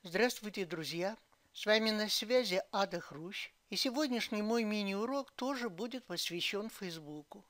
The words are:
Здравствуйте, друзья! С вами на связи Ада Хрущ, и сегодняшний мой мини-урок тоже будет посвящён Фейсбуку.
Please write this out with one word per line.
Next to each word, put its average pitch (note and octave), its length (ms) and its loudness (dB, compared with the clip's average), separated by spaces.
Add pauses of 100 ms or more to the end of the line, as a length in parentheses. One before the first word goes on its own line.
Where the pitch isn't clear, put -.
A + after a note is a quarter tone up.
Здравствуйте, G#3 600 0
друзья! E3+ 520 -2 (360)
С - 140 -6
вами A3 240 6
на G#3+ 180 2
связи G#3+ 640 4
Ада G3 300 2
Хрущ, E3 500 -10 (200)
и G3+ 60 -4
сегодняшний B3 640 0
мой A3+ 220 2
мини-урок G#3+ 680 0
тоже B3+ 360 -2
будет A#3 360 -6
посвящён F3 680 -2
Фейсбуку. D#3+ 800 -10